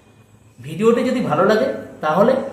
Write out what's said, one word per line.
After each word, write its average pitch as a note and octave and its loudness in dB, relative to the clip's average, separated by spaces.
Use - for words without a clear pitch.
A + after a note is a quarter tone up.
ভিডিওটি F#3 2
যদি B3+ -2
ভালো - 0
লাগে, G#3+ 2
তাহলে F#3+ 2